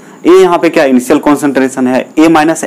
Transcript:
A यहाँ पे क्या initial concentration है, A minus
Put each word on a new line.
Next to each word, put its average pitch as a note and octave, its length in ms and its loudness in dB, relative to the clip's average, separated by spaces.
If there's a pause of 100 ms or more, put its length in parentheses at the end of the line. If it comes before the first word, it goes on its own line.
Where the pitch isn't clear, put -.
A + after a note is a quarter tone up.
(260)
A F3+ 140 6
यहाँ F3 180 2
पे E3+ 100 -2
क्या D#3+ 160 0
initial C3+ 340 0
concentration C3+ 680 -2
है, B2+ 280 -4
A D#3 160 2
minus D#3+ 360 -2